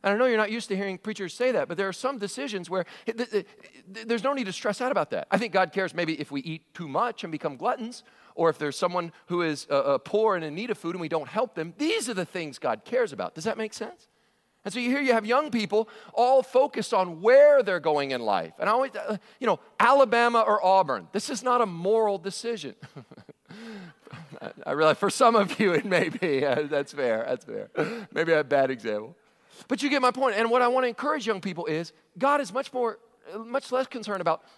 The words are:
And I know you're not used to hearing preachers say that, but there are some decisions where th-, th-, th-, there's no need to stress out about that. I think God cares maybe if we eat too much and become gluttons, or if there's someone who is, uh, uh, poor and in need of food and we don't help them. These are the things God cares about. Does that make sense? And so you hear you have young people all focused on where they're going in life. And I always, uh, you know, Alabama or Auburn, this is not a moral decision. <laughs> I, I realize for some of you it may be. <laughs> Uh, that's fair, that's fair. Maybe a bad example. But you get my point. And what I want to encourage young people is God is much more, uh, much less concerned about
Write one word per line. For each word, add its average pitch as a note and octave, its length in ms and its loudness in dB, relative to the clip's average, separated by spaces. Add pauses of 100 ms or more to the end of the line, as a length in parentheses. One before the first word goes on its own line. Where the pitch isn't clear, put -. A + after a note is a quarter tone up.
And G3+ 120 2
I - 20 -2
know B3+ 80 2
you're A#3+ 120 2
not G#3+ 140 0
used A3+ 180 -6
to G3 60 -2
hearing F#3+ 220 -4
preachers G3+ 360 -8
say B3+ 180 0
that, D#3 160 0
but D#3+ 100 -6
there G3 100 -2
are F#3+ 60 -6
some C4 240 -4
decisions G3+ 540 -8
where F3+ 140 -2 (200)
th-, A3+ 120 -6
th-, A#3 120 -4 (640)
th-, A3 140 -12
there's A3+ 160 0
no C#4 100 0
need C4 120 -2
to F#3+ 80 -6
stress G#3+ 280 -4
out B3+ 100 0
about E3 200 0
that. F#2 180 -4
I F#3+ 80 2
think G3+ 160 -2
God F#3 180 2
cares F#3 220 -4
maybe D#3+ 260 -4
if D3 120 -8
we C#3 100 -6
eat D#3 320 -10
too E3+ 140 -12
much F#3+ 360 -4
and F3 80 -8
become D3 240 -6
gluttons, A3+ 480 -6 (340)
or E3 120 4
if D#3 80 -2
there's D3 200 -4
someone F3+ 340 -2 (140)
who F3 160 -2
is, D#3 280 -4
uh, C#3+ 40 0
uh, C#3 240 2
poor G#3 380 0
and E3 100 -4
in D3 100 -8
need A3+ 140 -8
of G#3 80 -4
food E3+ 180 -8
and F3+ 60 -8
we D#3+ 80 -6
don't D#3 180 -4
help A3+ 280 -4
them. E3+ 220 -6
These D#4 300 -2
are A#3+ 60 -6
the F3+ 120 -4
things D#3 340 -10
God A#2 260 -4
cares A#3 260 -2
about. F#2+ 240 -8
Does D#3 80 -12
that G#3+ 140 -4
make A3 160 -6
sense? A#3 340 -14 (560)
And G#3 100 -8
so B3 60 -4
you A#3+ 100 0
hear C#4 120 0
you B3+ 120 2
have A3 120 2
young C#4 240 2
people A3 400 0 (240)
all B3+ 300 6
focused B3+ 500 0
on F3+ 280 0
where C#4 420 8
they're F#3 160 0
going D3 320 0
in B2 100 -2
life. F#2 380 0
And F#3+ 100 0
I G#3+ 40 4
always, C4 220 0
uh, G#3+ 220 -4 (220)
you B3+ 80 -2
know, F#3+ 120 0 (200)
Alabama A#3+ 640 6
or G#3 180 2
Auburn, F3+ 500 2
this G#3+ 160 -4
is B3+ 120 -6
not B3 200 2
a A3+ 40 4
moral G3 520 0
decision. F#3 640 -8
<laughs> F3 1600 -18
I, - 100 -10 (160)
I D3 60 -2
realize D#3 240 4
for G3+ 120 2
some A#3 260 6
of G3+ 240 2
you G3 140 4
it D#3 120 2
may F3+ 240 2
be. D3 360 0
<laughs> - 0 -
Uh, C#3+ 240 0
that's C#3+ 240 -2
fair, A#2+ 340 0
that's B2+ 180 -4
fair. G#2+ 240 -10 (440)
Maybe E3 200 0
a D3+ 100 2
bad C3+ 260 2
example. A2 460 -6 (520)
But C4 140 -4
you C#4 80 -2
get C#4 120 2
my B3+ 100 4
point. B3+ 240 0
And A3+ 160 2
what B3 100 4
I A#3+ 60 4
want B3+ 160 2
to B3+ 40 2
encourage C4 380 -2
young G3+ 160 -2
people F3 240 -6
is D#3+ 260 -4 (260)
God C#4+ 240 2
is F#3+ 120 -8
much C4+ 180 -6
more, A#3+ 280 -4 (340)
uh, G#3+ 60 -10
much A#3+ 320 -6
less B3+ 160 0
concerned G#3 340 -6
about E3 220 0 (140)